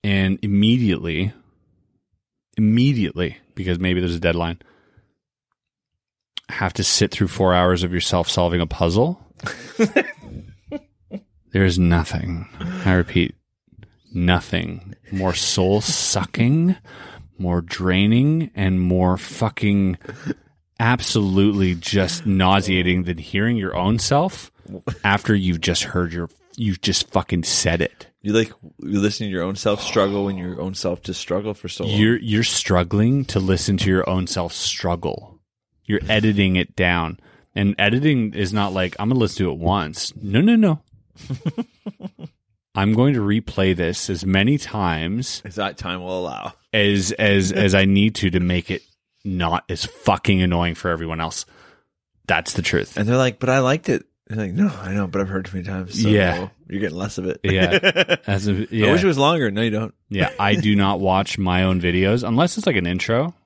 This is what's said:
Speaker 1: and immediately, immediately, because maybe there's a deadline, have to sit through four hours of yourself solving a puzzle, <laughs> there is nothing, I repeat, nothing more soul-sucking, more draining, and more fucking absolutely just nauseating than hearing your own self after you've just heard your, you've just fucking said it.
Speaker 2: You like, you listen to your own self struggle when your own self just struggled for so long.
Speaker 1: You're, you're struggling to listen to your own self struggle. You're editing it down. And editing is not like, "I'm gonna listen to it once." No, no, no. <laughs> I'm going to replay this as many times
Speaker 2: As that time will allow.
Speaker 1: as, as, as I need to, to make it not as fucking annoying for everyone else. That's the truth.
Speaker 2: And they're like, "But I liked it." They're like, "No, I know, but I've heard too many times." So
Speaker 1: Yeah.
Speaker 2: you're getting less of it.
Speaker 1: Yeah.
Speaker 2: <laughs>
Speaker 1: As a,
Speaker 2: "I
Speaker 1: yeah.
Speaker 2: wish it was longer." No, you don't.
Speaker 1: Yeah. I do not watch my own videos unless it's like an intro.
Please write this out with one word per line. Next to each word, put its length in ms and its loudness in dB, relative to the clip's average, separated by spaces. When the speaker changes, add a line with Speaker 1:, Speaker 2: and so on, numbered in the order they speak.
Speaker 1:
and 380 2
immediately, 880 2
immediately, 800 0
because 240 -4
maybe 220 0
there's 160 -2
a 40 -4
deadline, 380 -2
have 260 -4
to 100 -2
sit 260 2
through 180 0
four 260 2
hours 280 4
of 100 -2
yourself 360 0
solving 320 0
a 60 0
puzzle, 580 0
<laughs> 0 -
there 120 4
is 140 2
nothing, 680 0
I 100 4
repeat, 400 0
nothing 840 -2
more 240 -2
soul-sucking, 1400 0
more 220 0
draining, 960 2
and 260 0
more 360 2
fucking 840 -2
absolutely 960 2
just 520 -2
nauseating 800 2
than 140 -4
hearing 380 -2
your 200 -4
own 220 2
self 520 -2
after 300 2
you've 260 0
just 240 -2
heard 280 -2
your, 160 -8
you've 240 -2
just 300 -2
fucking 340 -2
said 360 0
it. 280 -6
Speaker 2:
You 100 -2
like, 200 0
you 220 -2
listen 260 -2
to 40 -6
your 120 -4
own 140 -4
self 260 -2
struggle 440 0
when 100 -4
your 240 -8
own 140 -6
self 280 -6
just 180 -8
struggled 380 -4
for 100 -12
so 160 -8
long. 140 -2
Speaker 1:
You're, 200 4
you're 260 0
struggling 840 0
to 140 -2
listen 380 0
to 120 0
your 180 2
own 200 -2
self 240 -4
struggle. 880 -6
You're 240 -2
editing 460 4
it 220 -2
down. 420 0
And 220 0
editing 560 2
is 180 -2
not 200 0
like, 280 -2
"I'm 80 -2
gonna 100 2
listen 260 0
to 60 0
it 80 -6
once." 560 -2
No, 260 0
no, 140 4
no. 260 4
<laughs> 1600 -12
I'm 180 2
going 200 4
to 60 0
replay 560 0
this 320 -2
as 160 -4
many 320 2
times 880 -4
Speaker 2:
As 120 -14
that 200 -6
time 260 -8
will 180 -6
allow. 340 -10
Speaker 1:
as, 400 4
as, 400 4
as 220 4
I 100 6
need 320 4
to, 140 0
to 100 2
make 300 -2
it 120 -6
not 440 -2
as 160 -6
fucking 560 0
annoying 360 0
for 140 -4
everyone 300 -6
else. 240 -6
That's 280 0
the 80 -2
truth. 340 -2
Speaker 2:
And 120 0
they're 80 2
like, 240 0
"But 100 0
I 80 2
liked 300 0
it." 160 -2
They're 180 -6
like, 80 -8
"No, 140 2
I 260 -8
know, 140 -2
but 120 -4
I've 80 -2
heard 180 -4
too 100 -10
many 120 -8
times." 320 -8
So 80 2
Speaker 1:
Yeah. 400 2
Speaker 2:
you're 120 -6
getting 160 -4
less 220 -6
of 80 -6
it. 160 -4
Speaker 1:
Yeah. 800 2
Speaker 2:
<laughs> 40 -10
Speaker 1:
As 220 0
a, 40 2
Speaker 2:
"I 80 -4
Speaker 1:
yeah. 220 4
Speaker 2:
wish 100 4
it 40 2
was 120 2
longer." 320 2
No, 120 -4
you 80 0
don't. 240 -4
Speaker 1:
Yeah. 300 0
I 160 2
do 220 2
not 240 2
watch 380 0
my 260 2
own 160 2
videos 460 2
unless 300 0
it's 100 -2
like 100 2
an 100 0
intro. 480 -2